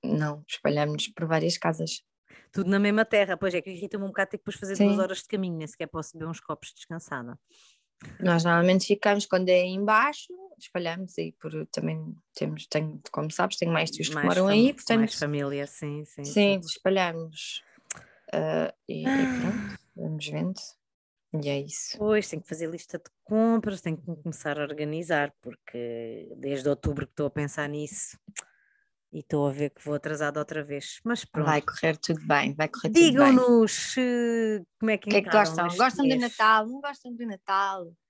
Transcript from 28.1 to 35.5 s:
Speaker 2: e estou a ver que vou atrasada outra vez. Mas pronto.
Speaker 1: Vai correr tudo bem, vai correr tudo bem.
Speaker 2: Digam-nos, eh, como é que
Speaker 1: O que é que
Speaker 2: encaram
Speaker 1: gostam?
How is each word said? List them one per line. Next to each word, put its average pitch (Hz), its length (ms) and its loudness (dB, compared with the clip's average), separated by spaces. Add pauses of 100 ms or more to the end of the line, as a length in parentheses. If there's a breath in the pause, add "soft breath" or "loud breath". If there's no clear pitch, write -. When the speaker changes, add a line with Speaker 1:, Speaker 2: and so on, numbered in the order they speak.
Speaker 2:
e 156 60 -10
estou 147 280 0
a 139 40 0
ver 143 200 -4
que - 120 -20
vou 147 120 -4
atrasada 147 440 -4
outra 151 240 -6
vez. 143 420 -10
Mas 233 200 -4
pronto. 151 200 -2
Speaker 1:
Vai 151 160 2
correr - 360 -2
tudo 160 300 -4
bem, 143 280 2
vai 156 120 0
correr - 220 -6
tudo 220 40 -2
bem. 339 180 10
Speaker 2:
Digam-nos, 247 840 6
eh, 233 640 0 (180)
como 220 120 0
é 208 60 2
que - 100 -8
Speaker 1:
O - 20 -6
que 208 80 6
é 196 40 6
que 202 60 -8
Speaker 2:
encaram 214 120 6
Speaker 1:
gostam? 175 260 2